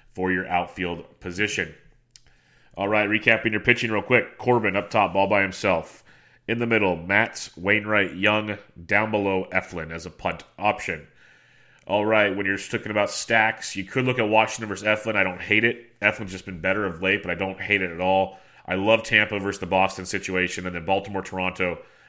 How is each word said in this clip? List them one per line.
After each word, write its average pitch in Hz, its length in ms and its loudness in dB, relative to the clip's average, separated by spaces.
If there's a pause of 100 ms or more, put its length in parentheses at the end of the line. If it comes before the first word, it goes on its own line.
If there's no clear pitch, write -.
(140)
for 92 180 -2
your 92 160 -2
outfield 87 720 -4
position. 92 540 -4 (1000)
All 98 120 -2
right, 104 200 2
recapping 110 440 2
your 107 100 -2
pitching 120 300 0
real 104 100 0
quick. 120 360 2
Corbin 110 380 2
up 101 140 -2
top, 95 260 2
all 95 120 4
by 101 160 4
himself. 92 600 -2 (440)
In 117 120 -2
the 120 80 -2
middle, 107 280 4
Matz, 98 600 -2
Wainwright, 101 600 2
Young. 104 420 0 (280)
Down 107 260 2
below, 98 400 0
Eflin 85 400 -4
as 82 140 -10
a 78 60 -14
punt 82 320 -6 (140)
option. 95 500 -2 (800)
All 104 180 2
right, 104 300 4
when 98 100 -2
you're 98 120 0
talking - 340 -6
about 104 200 2
stacks, - 640 0
you 98 80 -4
could 127 220 -2
look 123 140 0
at 110 80 2
Washington 110 420 2
versus 101 180 -4
Eflin. 107 280 0
I 98 80 4
don't 90 180 -4
hate 107 220 2
it. - 360 -2
Eflin's 104 320 -2
just 92 140 -10
been 92 140 -10
better 98 260 0
of 85 160 -6
late, 98 200 2
but 90 100 -4
I 85 40 -2
don't 95 260 -4
hate 98 200 2
it 87 100 -4
at 85 100 -6
all. 95 380 2 (260)
I 90 100 -2
love 110 280 4
Tampa 104 360 2
versus 98 200 -4
the 95 60 -8
Boston 95 400 0
situation, 92 600 -4
and 90 100 -8
then 82 100 -10
Baltimore, 98 360 -4
Toronto, 92 580 -4 (300)